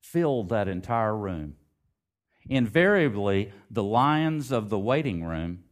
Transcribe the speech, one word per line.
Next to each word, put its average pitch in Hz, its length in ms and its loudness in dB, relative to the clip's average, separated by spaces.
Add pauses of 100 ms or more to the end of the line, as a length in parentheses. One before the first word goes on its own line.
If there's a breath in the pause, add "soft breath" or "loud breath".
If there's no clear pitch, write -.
filled 139 480 0
that 107 180 2
entire 107 480 0
room. 85 400 -6 (920 soft breath)
Invariably, 117 1040 2 (180 loud breath)
the 110 120 -2
lions 143 680 2
of 110 180 -2
the 104 100 0
waiting 113 440 -2
room 85 480 -6